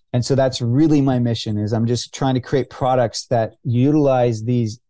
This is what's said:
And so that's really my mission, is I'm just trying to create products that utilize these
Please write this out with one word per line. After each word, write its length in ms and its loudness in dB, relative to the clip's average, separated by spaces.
And 120 0
so 100 0
that's 260 0
really 400 2
my 180 2
mission, 380 -2
is 160 -2
I'm 140 0
just 280 -4
trying 200 -2
to 60 0
create 280 -2
products 580 -2
that 280 -2
utilize 800 2
these 340 -2